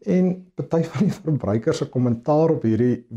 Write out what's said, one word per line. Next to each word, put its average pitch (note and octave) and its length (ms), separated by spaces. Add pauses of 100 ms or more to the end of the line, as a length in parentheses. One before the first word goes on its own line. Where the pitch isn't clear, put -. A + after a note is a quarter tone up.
En F#3 280 (240)
party E3 240
van E3 260
die - 60
verbruikers B2 680
se C3+ 80
kommentaar D3 640
op C3 120
hierdie A#2 380 (120)